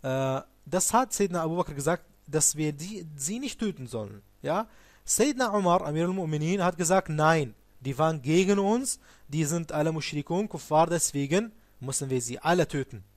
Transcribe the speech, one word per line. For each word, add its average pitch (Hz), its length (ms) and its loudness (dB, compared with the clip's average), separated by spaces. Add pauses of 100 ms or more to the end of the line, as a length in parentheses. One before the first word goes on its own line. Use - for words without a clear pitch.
Äh, 135 400 -2 (240)
das 175 260 0
hat 254 200 2
Sayyidina 175 320 0
Abu 160 100 -2
Bakr 175 180 -2
gesagt, 147 320 -2 (220)
dass 147 300 2
wir 151 160 0
die, 170 420 -10
sie 151 240 -6
nicht 269 220 -8
töten 160 260 -4
sollen, 104 360 -10 (200)
ja. 190 240 -2 (400)
Sayyidina 247 440 2
Umar, 185 320 4
Amir 156 240 0
al-Mu'minin, 175 560 -2
hat 170 160 0
gesagt: 180 320 2
„Nein, 156 440 2 (240)
die 127 200 -6
waren 160 240 2
gegen 185 360 4
uns, 226 400 0 (300)
die 151 160 0
sind 160 260 -2
alle 151 220 0
Mushrikun, 160 560 -4
Kuffar, 156 380 4
deswegen 165 680 0 (260)
müssen 135 300 -6
wir 127 140 0
sie 120 160 -8
alle 170 280 2
töten.“ 131 380 -6 (120)